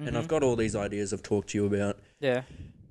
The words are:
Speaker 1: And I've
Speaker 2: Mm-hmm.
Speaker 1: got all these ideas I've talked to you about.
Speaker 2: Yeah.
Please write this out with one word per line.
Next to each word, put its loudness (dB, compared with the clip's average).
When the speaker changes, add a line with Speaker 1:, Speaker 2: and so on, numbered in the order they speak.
Speaker 1:
And -4
I've 0
Speaker 2:
Mm-hmm. -8
Speaker 1:
got 0
all 6
these 2
ideas -2
I've -4
talked 0
to 0
you 4
about. 0
Speaker 2:
Yeah. 2